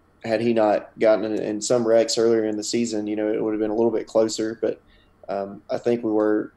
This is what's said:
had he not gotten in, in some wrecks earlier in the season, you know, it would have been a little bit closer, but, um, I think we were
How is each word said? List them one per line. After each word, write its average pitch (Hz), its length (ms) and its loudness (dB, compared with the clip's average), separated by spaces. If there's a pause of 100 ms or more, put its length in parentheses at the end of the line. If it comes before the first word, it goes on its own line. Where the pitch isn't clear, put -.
(240)
had 113 160 0
he 120 140 2
not 107 440 0
gotten 107 260 4
in, 107 180 -4
in 107 180 -4
some 120 260 0
wrecks 113 320 4
earlier 113 280 4
in 107 100 -4
the 104 80 -6
season, 110 420 -2
you 107 100 -4
know, 107 140 -2
it 110 120 -2
would 110 100 -2
have 107 80 -4
been 110 100 -2
a 104 60 -4
little 117 140 2
bit 107 160 -4
closer, 110 540 0
but, - 200 -4 (480)
um, 98 420 -8
I - 80 -2
think 120 240 -2
we 113 80 -2
were 107 460 0